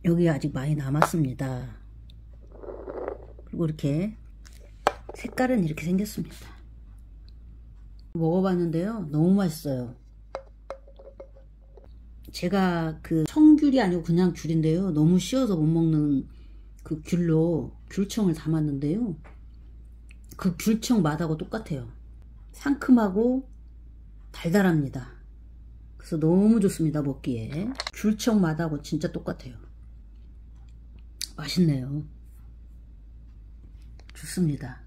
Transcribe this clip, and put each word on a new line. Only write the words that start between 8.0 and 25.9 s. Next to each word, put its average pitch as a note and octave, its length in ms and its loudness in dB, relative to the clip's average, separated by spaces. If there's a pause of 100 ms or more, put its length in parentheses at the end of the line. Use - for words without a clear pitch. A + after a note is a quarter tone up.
먹어봤는데요. F3 1000 0
너무 D#3+ 240 4
맛있어요. C#3 600 -2 (2250)
제가 F3 680 0
그 D#3+ 240 0
청귤이 D4+ 540 8
아니고 F3 240 2
그냥 F3 320 4
귤인데요. E3 560 0
너무 D#3 280 6
쉬어서 A#3 360 0
못 D#3 100 2
먹는 D#3 640 2 (560)
그 D#3 200 -6
귤로 E3 720 0 (140)
귤청을 G3 440 0
담았는데요. D#3 840 -2 (1200)
그 F3 200 -2
귤청 A3 440 2
맛하고 D#3 360 0
똑같아요. B2+ 520 -8 (640)
상큼하고 B3 1000 2 (840)
달달합니다. D#3+ 840 0 (840)